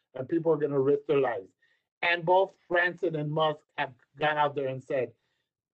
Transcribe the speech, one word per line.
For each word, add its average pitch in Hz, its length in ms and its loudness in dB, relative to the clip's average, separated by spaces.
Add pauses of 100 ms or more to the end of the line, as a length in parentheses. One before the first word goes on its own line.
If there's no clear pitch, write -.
(160)
and 131 120 -8
people 165 240 0
are 151 40 2
gonna 143 240 0
risk 143 260 2
their 143 140 2
lives. 110 280 -2 (540)
And 175 220 0
both 185 280 4 (160)
Branson 175 480 0
and 147 140 -4
Musk 156 300 0 (180)
have 139 140 -6 (260)
gone 151 180 0
out 147 180 0
there 135 140 -2
and 131 140 -6
said, 127 300 -2 (640)